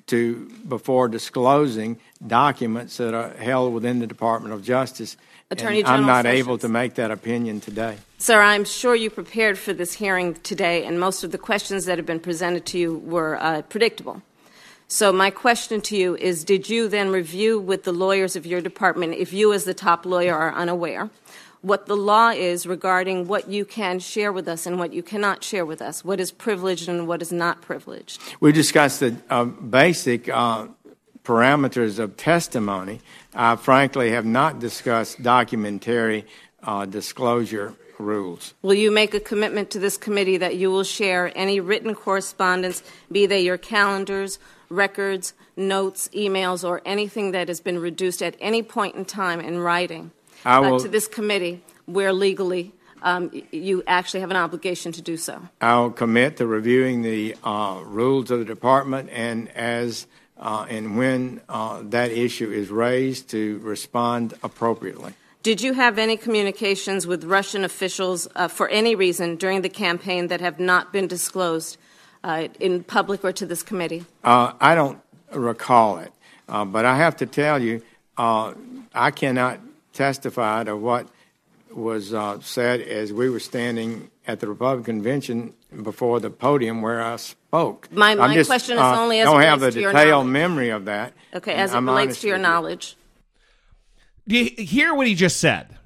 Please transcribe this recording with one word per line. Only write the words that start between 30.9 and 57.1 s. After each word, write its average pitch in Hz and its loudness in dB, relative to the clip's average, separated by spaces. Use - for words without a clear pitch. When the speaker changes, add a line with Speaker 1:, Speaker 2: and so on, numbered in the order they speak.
Speaker 1:
parameters 120 4
of 107 -6
testimony. 110 -2
I 117 4
frankly 131 4
have 113 0
not 131 2
discussed 113 -4
documentary, 113 0
uh, 101 -4
disclosure 107 -4
rules. 101 -6
Speaker 2:
Will 196 4
you 208 4
make 208 2
a 202 -2
commitment 208 -4
to 208 -8
this 196 -2
committee 196 0
that 175 -2
you 190 0
will 190 0
share 185 -2
any 196 -2
written 202 -2
correspondence, 185 -2
be 202 4
they 190 4
your 180 0
calendars, 196 -2
records, 196 -2
notes, 190 -2
emails, 185 -2
or 175 -4
anything 202 -4
that 180 -2
has 170 -6
been 180 -4
reduced 175 -4
at 170 -4
any 226 -2
point 220 -4
in 190 -8
time 185 -4
in 170 -6
writing, 170 -2
Speaker 1:
I 123 6
Speaker 2:
uh, 135 8
Speaker 1:
will 127 4
Speaker 2:
to 127 -4
this 214 0
committee 185 -4
where 190 0
legally, 190 0
um, 180 0
y-, 135 -12
you 180 -2
actually 180 0
have 180 -4
an 190 0
obligation 170 -4
to 170 -16
do 165 -6
so? - -10
Speaker 1:
I'll 120 4
commit 120 2
to 120 0
reviewing 120 2
the, 110 -4